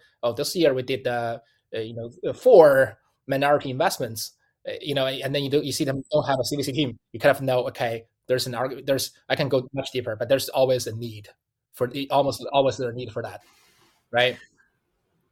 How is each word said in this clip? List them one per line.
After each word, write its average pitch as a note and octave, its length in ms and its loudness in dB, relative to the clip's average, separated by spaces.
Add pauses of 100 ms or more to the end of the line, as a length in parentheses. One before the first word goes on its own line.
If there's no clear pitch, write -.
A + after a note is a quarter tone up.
(240)
"Oh, A#2+ 100 -2
this C3+ 220 -6
year D#3 180 4
we B2+ 100 -4
did, B2 240 -4
uh, A#2 320 -4 (340)
uh, A2+ 60 -6
you A2+ 160 -8
know, A#2 160 -12 (160)
uh, C3 60 -4
four D3 640 8 (300)
minority C#3+ 420 2
investments," B2+ 640 -4 (340)
uh, - 140 -6
you D3 120 -6
know, C3+ 140 0
and C3+ 260 -6
then C#3+ 100 -2
you C3+ 60 -4
do, C#3+ 120 2
you C#3 100 -4
see - 140 -4
them C3+ 260 -4
don't D3+ 160 0
have C3 120 0
a B2 40 -2
C - 140 -4
V C#3 60 -2
C C#3+ 100 -6
team. B2+ 260 -4 (140)
You A#2 60 -12
kind C#3 160 4
of C#3 60 -10
know, B2+ 260 0
okay, A#2 380 -6 (220)
there's B2+ 200 0
an B2+ 60 -6
argu-, B2 320 -6
there's, C3+ 260 -2 (160)
I C3 80 -2
can C#3 140 0
go C3 240 0
much C3+ 180 -8
deeper, A2+ 240 -6
but A2 140 -4
there's C3 180 2
always C3 400 0
a A2 80 -8
need A2 320 -12 (460)
for B2 140 -2
the, C#3 240 -8
almost C#3 420 0
always C3+ 260 2
a A#2+ 140 -6
need A#2+ 180 -10
for A#2 120 -8
that, G#2 180 -14 (680)
right? A#2+ 280 2 (960)